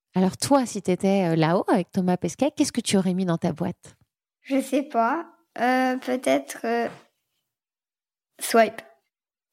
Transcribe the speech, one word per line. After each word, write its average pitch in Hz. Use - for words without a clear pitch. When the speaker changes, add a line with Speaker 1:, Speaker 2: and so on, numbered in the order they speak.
Speaker 1:
Alors 185
toi, 269
si 208
t'étais, 190
euh, 165
là-haut 160
avec 214
Thomas 180
Pesquet, 254
qu'est-ce -
que 240
tu -
aurais 185
mis 190
dans 170
ta 175
boîte ? -
Speaker 2:
Je 269
sais 277
pas. 269
Euh, 254
peut-être, 262
euh... 233
Swipe. 220